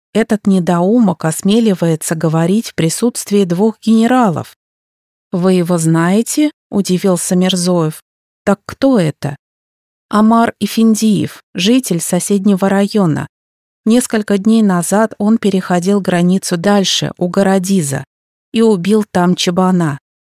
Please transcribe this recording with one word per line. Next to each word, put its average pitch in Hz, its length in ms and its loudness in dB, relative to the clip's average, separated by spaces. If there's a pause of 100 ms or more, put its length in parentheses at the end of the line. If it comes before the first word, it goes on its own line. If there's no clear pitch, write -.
(140)
«Этот 214 320 -2
недоумок 185 800 2
осмеливается 175 920 0
говорить 165 560 0
в - 40 -16
присутствии 202 680 -2
двух 185 340 -2
генералов». 226 760 0 (760)
«Вы 185 220 0
его 175 240 0
знаете?» 175 760 0 (180)
удивился 185 680 -2
Мирзоев. 180 640 -2 (420)
«Так 196 220 0
кто 269 340 0
это?» 143 380 -4 (720)
«Амар 226 500 2
Ифиндиев, 220 840 0 (100)
житель 190 480 0
соседнего 196 640 0
района. 196 640 0 (560)
Несколько 220 520 0
дней 220 260 2
назад 196 540 0
он 214 200 0
переходил 190 640 0
границу 180 560 0
дальше, 190 600 0
у 180 120 -4
Городиза, 185 720 0 (480)
и 220 100 0
убил 208 480 2
там 180 240 0
Чабана. 175 640 0 (380)